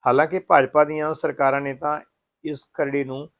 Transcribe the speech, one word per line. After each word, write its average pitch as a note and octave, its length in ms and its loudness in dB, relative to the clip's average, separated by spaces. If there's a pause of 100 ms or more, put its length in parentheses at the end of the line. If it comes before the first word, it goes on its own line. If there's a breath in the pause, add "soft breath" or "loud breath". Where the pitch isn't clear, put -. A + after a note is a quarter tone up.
ਹਾਲਾਂਕਿ D3+ 360 2
ਭਾਜਪਾ D3+ 440 4
ਦੀਆਂ D3+ 300 -4
ਸਰਕਾਰਾਂ C#3 460 -2
ਨੇ C#3 140 -6
ਤਾਂ D3 240 -6 (460)
ਇਸ D3 200 -8 (100)
ਖਰੜੇ C#3 300 -2
ਨੂੰ C3 140 -10 (220)